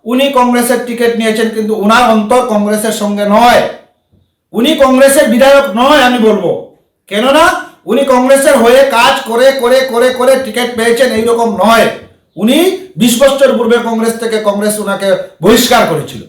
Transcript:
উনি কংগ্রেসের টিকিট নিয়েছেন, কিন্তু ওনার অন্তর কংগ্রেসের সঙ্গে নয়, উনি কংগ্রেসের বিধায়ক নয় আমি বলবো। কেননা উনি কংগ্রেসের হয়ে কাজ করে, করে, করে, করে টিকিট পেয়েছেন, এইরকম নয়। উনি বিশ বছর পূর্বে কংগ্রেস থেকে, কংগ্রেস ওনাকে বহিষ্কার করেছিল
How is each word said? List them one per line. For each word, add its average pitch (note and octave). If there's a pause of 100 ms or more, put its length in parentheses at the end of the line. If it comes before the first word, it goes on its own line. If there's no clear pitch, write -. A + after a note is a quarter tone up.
উনি B3+
কংগ্রেসের B3
টিকিট A#3
নিয়েছেন, A3+
কিন্তু G#3+
ওনার A3
অন্তর A3
কংগ্রেসের G#3+
সঙ্গে G3+
নয়, A3+ (880)
উনি B3
কংগ্রেসের C#4
বিধায়ক C4+ (100)
নয় C#4
আমি B3
বলবো। G3 (560)
কেননা C4+ (420)
উনি C4
কংগ্রেসের C4+
হয়ে A#3+ (100)
কাজ B3 (160)
করে, A#3+
করে, B3+
করে, A#3+
করে B3+ (120)
টিকিট A#3+
পেয়েছেন, A#3
এইরকম A#3
নয়। G#3+ (480)
উনি B3 (400)
বিশ A#3
বছর C4+
পূর্বে A#3
কংগ্রেস A3+
থেকে, A3
কংগ্রেস G#3
ওনাকে G3 (320)
বহিষ্কার A3+
করেছিল C#3